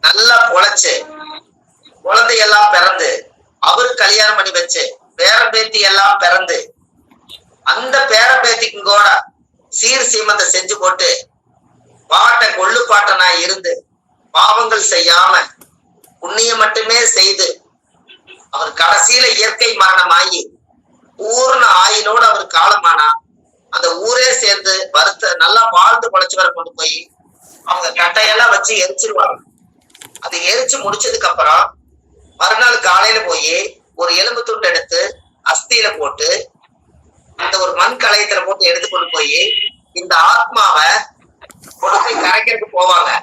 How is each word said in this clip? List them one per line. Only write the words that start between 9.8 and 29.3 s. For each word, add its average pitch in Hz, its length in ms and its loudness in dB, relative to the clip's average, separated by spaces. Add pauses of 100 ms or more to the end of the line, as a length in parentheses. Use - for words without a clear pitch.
சீமந்த 214 420 0
செஞ்சு 185 300 -4
போட்டு, 539 280 0 (1000)
பாட்ட - 320 4 (160)
கொள்ளு 190 300 0
பாட்டனா 202 400 2 (160)
இருந்து, 185 280 -4 (600)
பாவங்கள் 220 580 2
செய்யாம, - 420 2 (880)
புண்ணியம் 453 400 0
மட்டுமே - 360 0 (180)
செய்து, - 320 0 (1040)
அவர் 156 300 -6
கடைசியில - 460 2 (100)
இயற்கை 220 400 -2
மரணமாகி, - 680 2 (760)
பூர்ண 254 460 0 (180)
ஆயுளோடு 214 420 2
அவர் - 320 0
காலமானா, 165 520 2 (640)
அந்த - 140 -4 (120)
ஊரே 508 360 0
சேர்ந்து - 400 -2 (180)
வருத்த-, - 440 0
நல்லா 185 320 2
வாழ்ந்து 233 440 2
பொழைச்சவரை 190 400 0
கொண்டு 170 220 -12
போய் - 240 -8 (680)
அவங்க 175 260 -4
கட்டையெல்லாம் 214 600 2
வச்சு 226 220 0
எரிச்சிருவாங்க. 185 640 -2 (840)